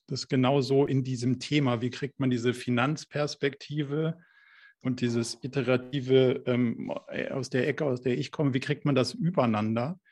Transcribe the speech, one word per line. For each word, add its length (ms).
Das 140
ist 60
genau 320
so 240
in 200
diesem 340
Thema. 420
Wie 100
kriegt 280
man 120
diese 240
Finanzperspektive 1600
und 200
dieses 420
iterative, 1040
ähm, 440
aus 200
der 180
Ecke, 160
aus 160
der 180
ich 140
komme, 200
wie 80
kriegt 240
man 120
das 180
übereinander? 880